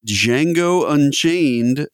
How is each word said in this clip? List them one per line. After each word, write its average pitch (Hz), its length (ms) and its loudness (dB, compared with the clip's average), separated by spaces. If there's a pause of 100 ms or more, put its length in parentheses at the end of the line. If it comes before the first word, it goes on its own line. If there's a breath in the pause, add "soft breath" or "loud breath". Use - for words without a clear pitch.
Django 156 840 0
Unchained 143 1040 0